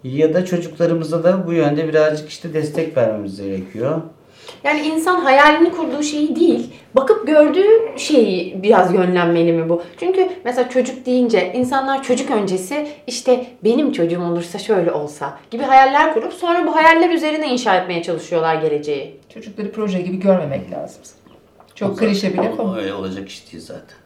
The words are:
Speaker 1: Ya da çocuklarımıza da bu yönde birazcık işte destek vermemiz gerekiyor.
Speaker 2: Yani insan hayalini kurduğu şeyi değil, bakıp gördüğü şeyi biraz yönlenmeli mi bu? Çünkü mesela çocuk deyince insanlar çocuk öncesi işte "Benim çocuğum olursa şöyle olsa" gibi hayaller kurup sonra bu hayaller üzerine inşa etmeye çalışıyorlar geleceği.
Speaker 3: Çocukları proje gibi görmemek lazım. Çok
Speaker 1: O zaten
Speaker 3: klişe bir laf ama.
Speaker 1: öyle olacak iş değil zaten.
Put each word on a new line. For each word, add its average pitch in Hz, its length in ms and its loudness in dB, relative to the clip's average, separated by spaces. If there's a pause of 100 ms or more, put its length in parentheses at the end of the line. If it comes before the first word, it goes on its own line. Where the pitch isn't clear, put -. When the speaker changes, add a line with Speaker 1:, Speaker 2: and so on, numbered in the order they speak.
Speaker 1:
Ya 151 300 0
da 180 100 0
çocuklarımıza 165 800 -2
da 185 220 2
bu 165 60 -4
yönde 156 360 0
birazcık 151 400 0
işte 156 260 -14
destek 156 420 -4
vermemiz 107 460 -2
gerekiyor. 107 580 -6 (640)
Speaker 2:
Yani 302 160 -2
insan 320 400 -2
hayalini 302 520 4
kurduğu 294 300 -4
şeyi 302 340 -2
değil, 240 340 2 (260)
bakıp - 300 2
gördüğü 302 420 4 (280)
şeyi 190 680 0
biraz 190 320 4
yönlenmeli 170 580 2
mi 165 160 0
bu? 170 140 0 (180)
Çünkü 359 280 0 (160)
mesela 247 240 -2
çocuk 254 380 -2
deyince 220 500 2
insanlar 269 460 -2
çocuk 254 280 -2
öncesi 214 560 -4 (200)
işte 247 400 -2 (180)
"Benim 247 280 2
çocuğum 170 300 -2
olursa 170 360 -6
şöyle 175 340 0
olsa" - 460 -8 (120)
gibi 233 120 -6
hayaller 269 520 4
kurup - 180 -2
sonra 339 340 -2
bu 320 100 0
hayaller 330 340 6
üzerine 302 420 -2
inşa 233 240 2
etmeye 180 260 -2
çalışıyorlar 160 520 -2
geleceği. 147 640 -4 (180)
Speaker 3:
Çocukları 208 380 -12
proje 190 280 -4
gibi 185 200 -6
görmemek 165 520 0
lazım. - 300 -12 (720)
Çok 196 160 -4
Speaker 1:
O - 40 -8
zaten 220 140 0
Speaker 3:
klişe 190 240 0
bir - 60 -4
laf 226 220 -4
ama. 190 180 -4
Speaker 1:
öyle 98 160 -6
olacak 95 340 -10
iş - 240 -20
değil 85 120 -16
zaten. - 420 -20